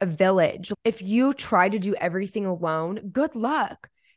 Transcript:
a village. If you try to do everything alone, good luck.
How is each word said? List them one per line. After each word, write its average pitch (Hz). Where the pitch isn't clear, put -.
a 202
village. 180
If -
you 240
try 190
to 208
do 196
everything 190
alone, 170
good 294
luck. 240